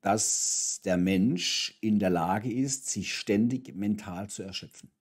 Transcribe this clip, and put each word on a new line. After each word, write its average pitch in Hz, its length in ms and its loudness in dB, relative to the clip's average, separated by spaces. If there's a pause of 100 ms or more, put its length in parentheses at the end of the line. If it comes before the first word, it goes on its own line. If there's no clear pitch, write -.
dass - 800 0
der 90 140 2
Mensch 98 800 2
in 107 180 2
der 95 120 4
Lage 92 420 0
ist, 131 380 -2
sich 95 240 -4
ständig 120 600 0
mental 101 540 -4
zu 92 140 -10
erschöpfen. - 480 -12 (100)